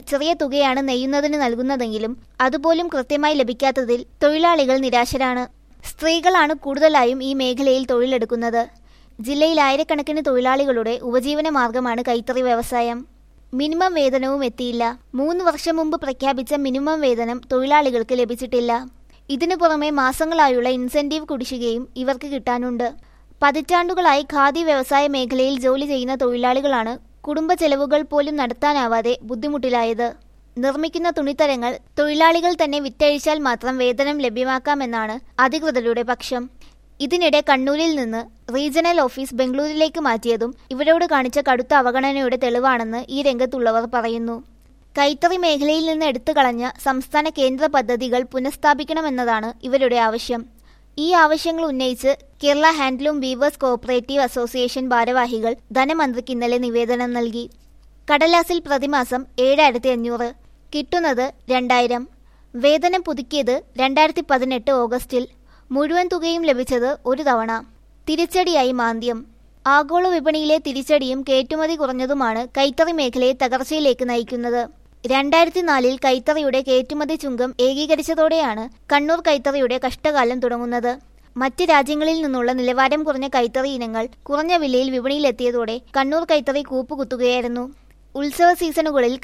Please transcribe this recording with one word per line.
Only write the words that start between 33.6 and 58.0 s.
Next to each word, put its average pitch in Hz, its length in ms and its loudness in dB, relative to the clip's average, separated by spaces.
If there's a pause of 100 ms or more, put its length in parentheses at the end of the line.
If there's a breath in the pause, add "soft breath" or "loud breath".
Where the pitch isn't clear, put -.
വേതനം 262 400 0
ലഭ്യമാക്കാമെന്നാണ് 254 1200 -4
അധികൃതരുടെ 247 640 0
പക്ഷം. 240 480 -6 (500 soft breath)
ഇതിനിടെ 294 500 2
കണ്ണൂരിൽ 294 440 2
നിന്ന് 226 600 -6
റീജിയണൽ 311 460 0
ഓഫീസ് 262 340 -2
ബംഗളൂരിലേക്ക് 302 640 0
മാറ്റിയതും 233 540 -2 (160 soft breath)
ഇവരോട് 311 340 2
കാണിച്ച 285 360 0 (100)
കടുത്ത 254 240 2
അവഗണനയുടെ 262 600 2
തെളിവാണെന്ന് 240 720 0
ഈ 269 140 -4
രംഗത്തുള്ളവർ 240 720 0
പറയുന്നു. 233 500 -4 (540)
കൈത്തറി 294 380 2
മേഖലയിൽ 320 500 2
നിന്ന് 311 200 0
എടുത്തു 262 260 -2
കളഞ്ഞ 247 380 2 (120)
സംസ്ഥാന 277 460 -2
കേന്ദ്ര 269 380 0
പദ്ധതികൾ 247 560 0
പുനഃസ്ഥാപിക്കണമെന്നതാണ് 262 1300 -2 (100)
ഇവരുടെ 254 340 2
ആവശ്യം. 233 480 -2 (540 soft breath)
ഈ 320 140 0
ആവശ്യങ്ങൾ 330 540 2
ഉന്നയിച്ച് 262 500 0 (280)
കേരള 285 260 4
ഹാൻഡ്ലൂം 285 500 -2
വീവേഴ്സ് 254 400 -2
കോഓപ്പറേറ്റീവ് 247 640 0
അസോസിയേഷൻ 254 640 -2
ഭാരവാഹികൾ 240 680 0 (160)
ധനമന്ത്രിക്ക് 262 580 0
ഇന്നലെ 240 280 0
നിവേദനം 240 540 -2
നൽകി. 240 380 -4 (580)